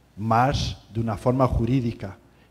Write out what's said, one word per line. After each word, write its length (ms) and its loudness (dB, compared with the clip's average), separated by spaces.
más 600 0
de 100 -4
una 180 -4
forma 280 2
jurídica, 720 -2